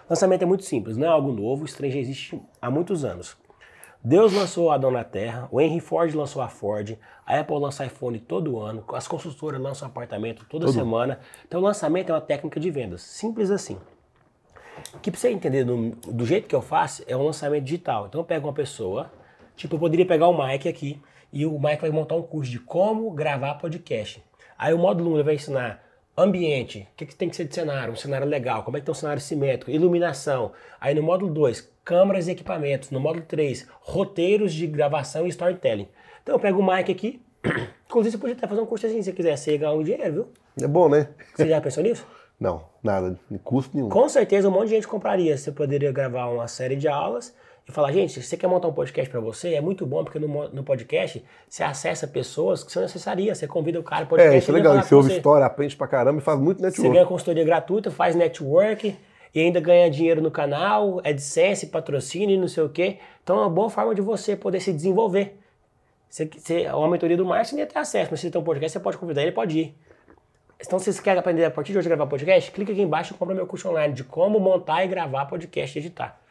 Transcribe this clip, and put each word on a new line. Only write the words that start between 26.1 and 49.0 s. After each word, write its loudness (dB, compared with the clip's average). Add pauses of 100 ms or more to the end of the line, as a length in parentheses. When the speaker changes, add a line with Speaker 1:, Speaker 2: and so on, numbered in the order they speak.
Speaker 1:
ambiente, 0
o -20
que -12
que -18
tem -4
que -8
ser -6
de -10
cenário, -4
um -10
cenário -4
legal, -2
como -6
é -6
que -12
tem -2
um -8
cenário -6
simétrico, -2
iluminação. 0 (280)
Aí -2
no 0
módulo 0
dois, 0 (140)
câmeras 2
e -4
equipamentos. -6
No -4
módulo -2
três, -2 (120)
roteiros 0
de -4
gravação -2
e -2
storytelling. -2 (340)
Então 0
eu 2
pego 2
o 4
Mike 0
aqui, -6 (220)
<clears throat> -6
inclusive 2
você -10
podia -4
até -6
fazer -2
um -2
curso -4
assim, -2
se -10
você -4
quiser, 0
você -2
ia 2
ganhar 0
um 0
dinheiro, -2
viu? -4 (320)
Speaker 2:
É 0
bom, 6
né? 4 (260)
Speaker 1:
Você 2
já 2
pensou -2
nisso? -2 (360)
Speaker 2:
Não, -2 (180)
nada, 0 (120)
em -8
custo -2
nenhum. -2
Speaker 1:
Com 4
certeza 4
um 4
monte 2
de 2
gente -2
compraria, 0
você -8
poderia 0
gravar -4
uma -4
série -6
de 0
aulas -4 (340)
e -20
falar, 2
"Gente, 2
se -12
você -8
quer 0
montar 2
um 0
podcast -4